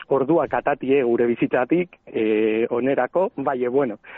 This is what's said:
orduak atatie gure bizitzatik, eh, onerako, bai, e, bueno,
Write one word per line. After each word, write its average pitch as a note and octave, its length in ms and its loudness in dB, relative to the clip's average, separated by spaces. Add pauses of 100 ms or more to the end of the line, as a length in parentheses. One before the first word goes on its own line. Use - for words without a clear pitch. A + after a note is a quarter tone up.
orduak C3+ 480 0
atatie C#3 480 0
gure A#2 240 2
bizitzatik, C3+ 760 0
eh, A2 680 0
onerako, C3 640 0
bai, C#3 280 -4
e, B2 60 0
bueno, B2 300 0 (200)